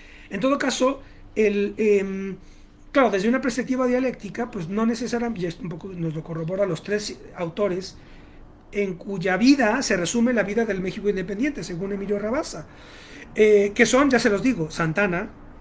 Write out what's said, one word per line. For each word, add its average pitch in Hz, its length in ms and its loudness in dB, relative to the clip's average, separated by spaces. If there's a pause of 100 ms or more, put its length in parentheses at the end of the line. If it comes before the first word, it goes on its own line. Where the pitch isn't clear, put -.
(300)
en 202 100 -8
todo 269 200 2
caso, 269 420 0 (320)
el, 202 440 2
em, 196 580 0 (560)
claro, 262 180 4
desde 196 180 0
una 247 140 2
perspectiva 254 460 -2
dialéctica, 247 640 -2
pues 175 180 -8
no 214 160 0
necesariamente, 233 560 -2
y 180 60 -2
esto 180 160 -8
un 175 60 -8
poco 165 180 -10
nos 165 260 -6
lo 156 100 -8
corrobora 165 440 -4
los 165 160 -4
tres 208 340 -4 (180)
autores, 185 640 -4 (720)
en 202 220 -2
cuya 185 440 -2
vida 254 440 4
se 208 160 0
resume 233 340 2
la 226 120 2
vida 202 200 0
del 202 160 -2
México 190 300 -4
independiente, 202 540 -4
según 180 300 -6
Emilio 202 260 -4
Rabasa, 214 480 -4 (680)
eh, 208 400 6
que 233 140 6
son, 277 240 4
ya 240 80 4
se 175 100 4
los 196 140 2
digo, 185 260 0
Santana, 175 640 -2 (300)